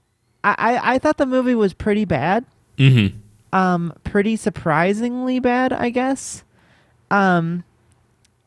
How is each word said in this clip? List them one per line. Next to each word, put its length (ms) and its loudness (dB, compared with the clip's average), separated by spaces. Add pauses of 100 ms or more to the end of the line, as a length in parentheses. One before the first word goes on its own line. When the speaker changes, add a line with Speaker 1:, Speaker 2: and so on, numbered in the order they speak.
(420)
Speaker 1:
I, 160 2
I, 360 0
I 40 2
thought 180 0
the 100 0
movie 280 0
was 180 2
pretty 320 -2
bad. 400 0 (320)
Speaker 2:
Mm-hmm. 400 4 (400)
Speaker 1:
Um, 360 0 (100)
pretty 320 0
surprisingly 1040 -2
bad, 340 0
I 180 -4
guess. 520 -4 (680)
Um, 520 2 (840)